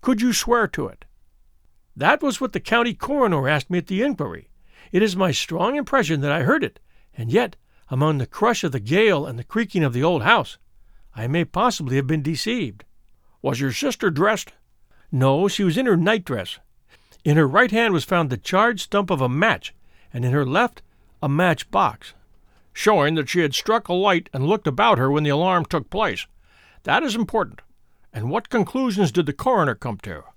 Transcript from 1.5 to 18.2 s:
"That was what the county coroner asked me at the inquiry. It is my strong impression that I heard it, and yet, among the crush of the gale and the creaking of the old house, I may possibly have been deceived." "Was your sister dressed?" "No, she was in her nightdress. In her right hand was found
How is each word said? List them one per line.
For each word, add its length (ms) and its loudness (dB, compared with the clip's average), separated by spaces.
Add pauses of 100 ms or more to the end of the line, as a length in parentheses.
"That 260 2
was 180 -2
what 120 -4
the 80 -4
county 320 0
coroner 560 0
asked 220 0
me 80 0
at 80 -4
the 160 -2
inquiry. 460 -4 (420)
It 100 2
is 160 2
my 140 2
strong 460 -2
impression 440 0
that 120 0
I 100 0
heard 220 2
it, 160 -8 (360)
and 140 -6
yet, 260 0 (320)
among 300 0
the 80 -2
crush 380 -2
of 80 -2
the 80 -4
gale 460 2
and 120 -10
the 60 -10
creaking 400 -2
of 80 0
the 100 0
old 200 2
house, 360 0 (560)
I 140 -6
may 160 0
possibly 520 -2
have 120 0
been 140 -2
deceived." 640 -4 (580)
"Was 180 -2
your 120 -2
sister 380 -2
dressed?" 420 0 (600)
"No, 340 2
she 160 0
was 160 2
in 80 0
her 100 4
nightdress. 600 -2 (680)
In 120 4
her 100 6
right 240 4
hand 240 2
was 100 0
found 240 0